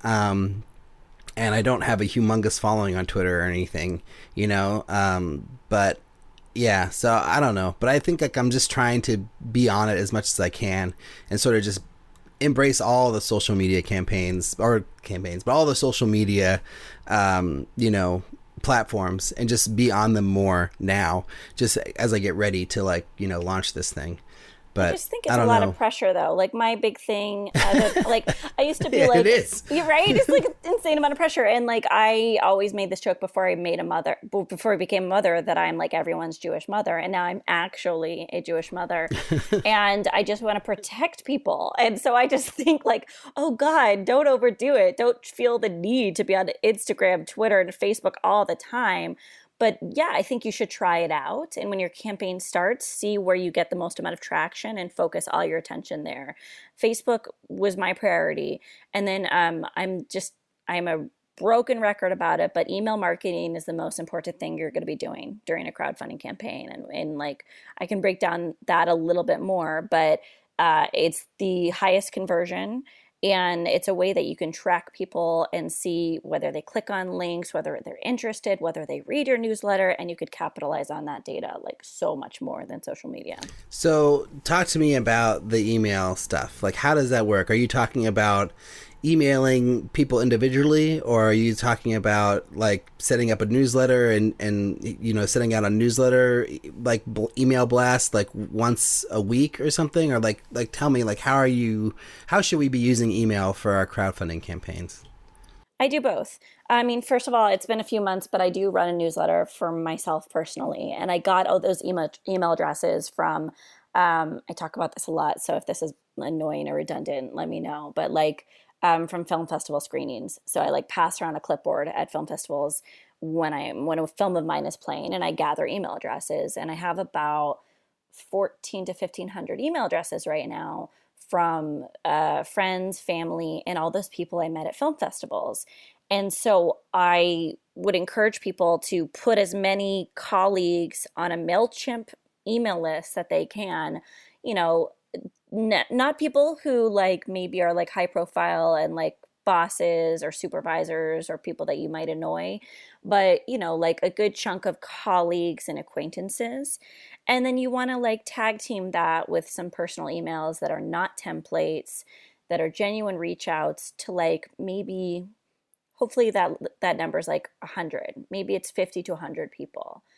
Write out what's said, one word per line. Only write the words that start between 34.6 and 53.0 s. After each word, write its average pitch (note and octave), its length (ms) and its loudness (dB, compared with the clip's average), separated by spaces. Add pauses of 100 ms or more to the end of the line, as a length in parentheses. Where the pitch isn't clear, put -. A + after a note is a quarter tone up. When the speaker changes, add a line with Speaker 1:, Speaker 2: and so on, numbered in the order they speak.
Speaker 2:
I G3 40 2
became F#3 280 0
a - 20 -4
mother, F#3 340 2
that E3+ 160 0
I'm, E3 220 0
like, E3 160 -2
everyone's E3 440 -4
Jewish D#3+ 300 -6
mother. G3 300 -2
And F3+ 140 -4
now F3+ 100 0
I'm F3+ 240 -4
actually E3+ 840 -2
a F3 100 -4
Jewish E3 300 -4
mother. E3+ 420 -4
Speaker 1:
<laughs> - 500 0
Speaker 2:
And G3+ 480 2
I G#3 120 2
just G#3 180 -4
wanna G#3 160 0
protect G#3+ 640 -4
people. - 540 -2
And A#3 220 2
so A#3+ 160 4
I B3 100 6
just - 240 0
<laughs> - 0 -
think, D4+ 340 2
like, - 240 0 (280)
"Oh, D4+ 160 0
God, A#3 520 4
don't A#3+ 220 6
overdo B3 480 4
it. F#3 220 6
Don't A#3+ 280 2
feel A#3+ 360 0
the A3 80 2
need G3 480 0
to G3+ 80 0
be F#3+ 100 2
on F#3+ 160 2 (140)
Instagram, F#3+ 640 2
Twitter, G#3 320 2
and F3+ 100 0
Facebook G3+ 440 -2 (100)
all G3+ 200 4
the E3+ 120 -4
time." F#3 600 -2 (440)
But A3 200 2
yeah, D4+ 320 -2
I G3 100 0
think A#3+ 220 -4
you A3 60 -4
should G3+ 180 -4
try F3 300 0
it E3 140 0
out. D#3 440 -6
And G3+ 140 -6
when G3 80 -4
your F3+ 100 -2
campaign F#3 520 -8
starts, G3 460 -2
see G#3 320 -4